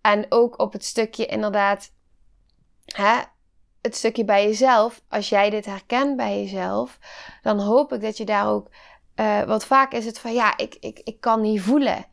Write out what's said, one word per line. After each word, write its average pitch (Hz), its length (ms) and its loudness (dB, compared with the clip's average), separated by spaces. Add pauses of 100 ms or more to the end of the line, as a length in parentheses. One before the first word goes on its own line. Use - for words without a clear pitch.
En 208 280 2
ook 233 300 2
op 214 140 -2
het 208 120 -14
stukje 220 420 -4
inderdaad, 202 680 -2 (920)
hè, 214 340 0 (640)
het 220 140 -4
stukje 226 280 -2
bij 202 200 4
jezelf. 226 640 2
Als 208 200 -4
jij 202 220 4
dit 208 160 -4
herkent 254 500 -2
bij 208 260 -2
jezelf, 196 560 -4 (440)
dan 214 160 0
hoop 233 340 2
ik 233 80 -6
dat 214 160 -6
je 220 80 -8
daar 208 240 0
ook, 208 220 -2 (440)
eh, 208 280 0
want 220 220 -2
vaak 269 280 2
is 233 140 -6
het 226 120 -10
van, 226 140 -10
"Ja, 233 240 2
ik, - 240 -8
ik, 220 240 -12
ik 220 160 -12
kan 226 200 0
niet 214 200 0
voelen. 226 520 0